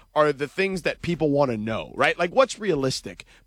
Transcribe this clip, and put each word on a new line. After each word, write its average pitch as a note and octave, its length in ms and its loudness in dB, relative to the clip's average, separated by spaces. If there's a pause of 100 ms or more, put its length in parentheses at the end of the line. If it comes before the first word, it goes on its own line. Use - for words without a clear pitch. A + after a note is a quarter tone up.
(120)
are D3+ 200 6
the C3+ 160 -6
things F#3+ 340 -2
that - 200 -2
people D#3+ 280 0
wanna C#3 260 2
know, G#2 380 -6
right? D3+ 240 2
Like, F3 160 -2
what's C4 240 2
realistic? C3+ 640 -2 (220)